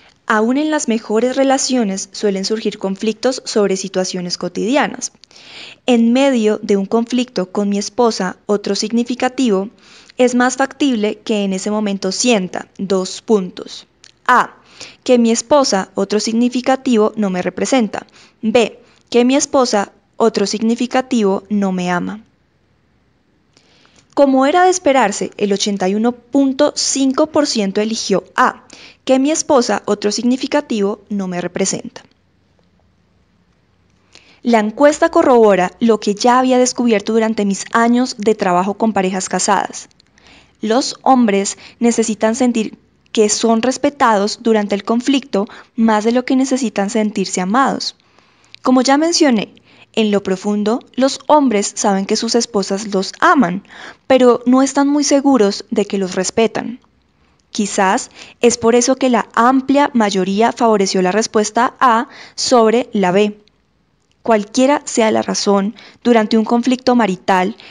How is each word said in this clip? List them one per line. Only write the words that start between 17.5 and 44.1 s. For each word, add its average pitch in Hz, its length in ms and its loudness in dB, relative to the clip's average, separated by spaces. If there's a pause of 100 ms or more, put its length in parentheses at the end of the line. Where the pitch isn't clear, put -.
B, 220 400 0 (280)
que 240 140 2
mi 262 140 2
esposa, 254 560 -2 (240)
otro 214 280 0
significativo, 226 1040 -2
no 202 220 -2
me 180 180 -4
ama". 185 320 -6 (1900)
Como 269 300 4
era 359 200 4
de 370 40 6
esperarse, 262 680 0
el 202 160 -2
ochenta 196 360 -2
y 196 60 0
uno 226 160 0
punto 277 640 0
cinco 269 500 0
por 302 220 0
ciento 208 340 -2
eligió 214 420 -2 (120)
A, - 280 0 (420)
que 262 120 2
mi 269 140 2
esposa, 254 540 0
otro 208 260 -2
significativo, 240 960 -2
no 196 180 -4
me 175 140 -6
representa. - 640 -6 (2500)
La 233 160 4
encuesta 285 500 2
corrobora 226 720 4
lo 220 200 2
que 208 140 -2
ya 240 240 2
había 254 220 2
descubierto 233 540 0
durante 220 300 0
mis 196 280 -2
años 240 480 0
de 214 160 0
trabajo 190 400 0
con 226 180 0
parejas 190 360 -2
casadas. - 600 -2 (720)
Los 220 400 -2
hombres 202 560 2 (220)
necesitan 226 560 0
sentir 240 420 -2 (340)
que 208 180 2
son 226 340 0
respetados 247 800 0